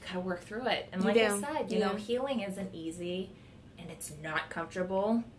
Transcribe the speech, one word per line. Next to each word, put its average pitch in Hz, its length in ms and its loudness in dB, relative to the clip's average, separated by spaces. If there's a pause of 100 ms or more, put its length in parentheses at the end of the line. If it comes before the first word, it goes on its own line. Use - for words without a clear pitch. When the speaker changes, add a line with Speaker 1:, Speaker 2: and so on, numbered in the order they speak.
Speaker 1:
gotta 180 140 -4
work 180 240 -2
through 240 240 -6
it. 180 240 2
And 185 100 0
Speaker 2:
You 214 60 6
Speaker 1:
like 214 100 6
I 220 100 8
Speaker 2:
do. 202 120 2
Speaker 1:
said, 226 320 -2
you 220 60 4
know, 208 140 4
Speaker 2:
Yeah. 202 60 -2
Speaker 1:
healing 247 420 0
isn't 190 340 -6
easy, 175 560 -4 (480)
and 170 120 -12
it's 156 220 -8 (100)
not 156 280 -2
comfortable 190 720 0 (140)